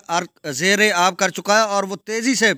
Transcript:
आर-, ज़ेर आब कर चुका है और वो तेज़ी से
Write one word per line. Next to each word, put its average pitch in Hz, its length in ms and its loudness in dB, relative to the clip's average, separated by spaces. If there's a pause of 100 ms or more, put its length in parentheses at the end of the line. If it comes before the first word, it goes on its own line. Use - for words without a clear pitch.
(100)
आर-, 170 420 -6
ज़ेर 196 400 2
आब 180 220 2
कर 185 160 -2
चुका 202 280 0
है 220 80 2
और 202 180 -2
वो 190 120 -10
तेज़ी 226 380 -4
से 208 240 2